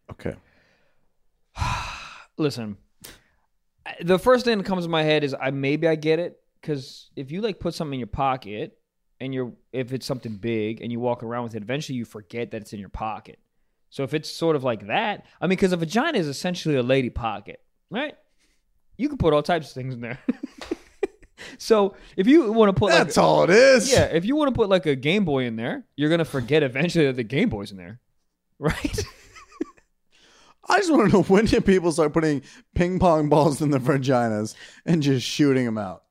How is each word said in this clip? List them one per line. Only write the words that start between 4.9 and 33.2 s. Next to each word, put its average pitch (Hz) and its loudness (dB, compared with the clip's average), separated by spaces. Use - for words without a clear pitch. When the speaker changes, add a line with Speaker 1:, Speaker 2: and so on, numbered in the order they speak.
Speaker 2:
my 160 2
head 156 2
is 135 -4
I, 135 -4
maybe 139 0
I 160 2
get 156 0
it, 175 -8
'cause - -10
if 135 -12
you, 175 -8
like, 214 -6
put 170 -4
something 147 -8
in 127 -6
your 117 -8
pocket 127 -4
and 131 -8
you're, 127 -6
if 127 -6
it's 131 -8
something 120 -8
big 110 -4
and 117 -8
you 117 -6
walk 120 -4
around 120 -8
with 113 -12
it, 107 -8
eventually 131 -6
you 117 -6
forget 110 -10
that 110 -10
it's - -16
in 104 -12
your 92 -14
pocket. - -10
So - -8
if 135 -6
it's 156 -4
sort 165 0
of 131 -4
like 104 -4
that, 196 -4
I 151 -4
mean, 185 0
'cause 185 2
a 180 -2
vagina 226 -2
is 170 -2
essentially 156 -4
a 127 2
lady 131 2
pocket, 101 -8
right? 269 -6
You 262 -2
can 294 -8
put 160 2
all 147 2
types 160 -2
of - -20
things 131 -8
in 117 -12
there. 120 -10
<laughs> - -4
So 202 2
if 190 0
you 269 6
wanna 220 6
put, 196 2
like, - 6
Speaker 1:
That's - 2
all 156 6
it 151 2
is. 254 8
Speaker 2:
yeah, 180 6
if 165 0
you 247 0
wanna 294 2
put, 226 0
like, 185 4
a 143 2
Game 160 0
Boy 139 0
in 113 -4
there, 151 -6
you're 147 0
gonna 165 2
forget 139 0
eventually 147 0
that 131 0
the 127 -4
Game 147 0
Boy's 101 -8
in 98 -18
there, 92 -16
<laughs> - -20
right? - -4
Speaker 1:
I 359 4
just 370 0
wanna 240 4
know, 180 6
when 196 4
did 226 2
people 180 4
start 151 0
putting 151 0
ping 180 0
pong 156 4